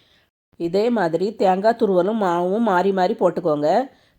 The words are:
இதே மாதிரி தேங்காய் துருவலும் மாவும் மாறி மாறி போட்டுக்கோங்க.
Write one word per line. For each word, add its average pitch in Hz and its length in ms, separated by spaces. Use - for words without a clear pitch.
இதே 180 300
மாதிரி 180 460
தேங்காய் 202 440
துருவலும் 202 440
மாவும் 185 460
மாறி 185 220
மாறி 190 240
போட்டுக்கோங்க. 165 540